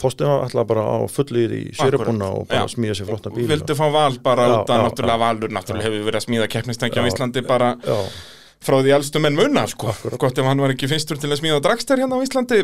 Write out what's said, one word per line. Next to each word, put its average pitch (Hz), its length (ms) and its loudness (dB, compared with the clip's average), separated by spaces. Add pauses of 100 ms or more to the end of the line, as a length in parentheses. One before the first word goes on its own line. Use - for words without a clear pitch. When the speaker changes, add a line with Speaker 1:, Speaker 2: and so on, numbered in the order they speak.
Speaker 1:
Þorstein 139 300 0
var 139 160 2
alltaf 120 240 -2
bara 107 180 2
á 120 80 0 (160)
fullu 120 300 0
í 113 80 2
því, 110 80 -6 (180)
sérubúna 131 320 0
Speaker 2:
Akkurat, 101 300 -2
Speaker 1:
og - 100 -6
bara 120 140 0
Speaker 2:
já. - 100 -4
Speaker 1:
smíða 107 240 -2
sér 98 140 -8
flottan 107 260 -8
bíl 120 140 -2
Speaker 2:
Vildu 151 260 -2
Speaker 1:
og 139 60 -2
Speaker 2:
fá - 100 4
Val 147 320 2
bara 123 240 4
Speaker 1:
Já, 123 60 4
Speaker 2:
út 110 180 2
af 123 80 4
Speaker 1:
já, 104 60 4
Speaker 2:
náttúrulega 113 320 0
Speaker 1:
já. 113 80 2
Speaker 2:
Valur 110 260 -2
náttúrulega 104 320 -4
Speaker 1:
Já. 110 80 0
Speaker 2:
hefur 107 160 -2
verið 110 120 0
að - 60 -8
smíða 117 220 0
keppnistæki 120 480 -4
á 120 80 0
Speaker 1:
Já. 123 80 2
Speaker 2:
Íslandi 123 320 -2
bara 123 320 2
Speaker 1:
Já. 123 220 -2 (640)
Speaker 2:
frá 147 160 4
því 135 160 6
elstu 147 260 0
menn 147 140 2
muna, 202 320 2
sko. - 240 -6
Speaker 1:
Akkurat. 120 320 -6
Speaker 2:
Gott 131 160 0
ef 131 80 2
hann 139 160 2
var 135 80 2
ekki 135 160 -2
fyrstur 151 320 -2
til 147 80 -4
að 147 140 0
smíða 156 260 2
dragster 233 320 2
hérna 262 160 0
á 262 80 0
Íslandi, 254 400 2